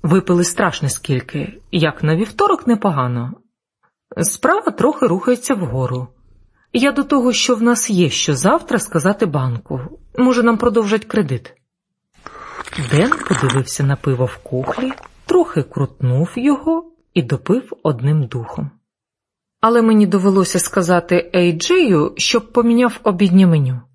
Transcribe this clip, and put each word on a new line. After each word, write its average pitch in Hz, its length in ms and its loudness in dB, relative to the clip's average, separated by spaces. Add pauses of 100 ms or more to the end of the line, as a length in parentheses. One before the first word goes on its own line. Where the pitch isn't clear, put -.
Випили 175 420 2
страшно 175 440 -2
скільки, - 720 -6 (120)
як 160 300 0
на 156 140 2
вівторок 320 500 0
непогано. 139 640 0 (920)
Справа 339 480 0
трохи 269 360 -2
рухається 247 480 0
вгору. 131 540 -4 (640)
Я 262 200 2
до 277 120 -2
того, 254 280 2
що - 240 0
в 214 60 -2
нас 233 280 0
є 175 200 2
що - 260 -2
завтра 233 420 0
сказати 190 480 0
банку. 131 540 -4 (380)
Може, 247 240 4
нам 226 160 2
продовжать 220 460 0
кредит?» 135 500 -4 (1400)
Ден 156 220 2 (160)
подивився 135 560 -2
на 135 120 0
пиво 127 280 -2
в - 120 -6
кухлі, 240 560 -6 (340)
трохи 349 360 0
крутнув 135 760 -2
його 294 580 0 (200)
і 165 80 2
допив 175 500 -2 (100)
одним 143 440 0
духом. 120 440 -8 (880)
«Але 233 220 4
мені 220 240 4
довелося 190 520 2
сказати 175 760 0
Ей 175 180 4
Джею, 190 640 2
щоб - 360 -2
поміняв 240 500 2
обіднє 190 440 4
меню. 135 340 2 (140)